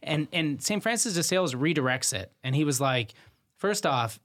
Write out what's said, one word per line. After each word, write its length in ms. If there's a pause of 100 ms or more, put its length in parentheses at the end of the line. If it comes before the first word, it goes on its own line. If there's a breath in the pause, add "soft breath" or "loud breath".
And, 320
and 260
Saint 220
Francis 320
de 80
Sales 320
redirects 580
it. 180 (120)
And 120
he 80
was 160
like, 360 (420 soft breath)
"First 300
off 380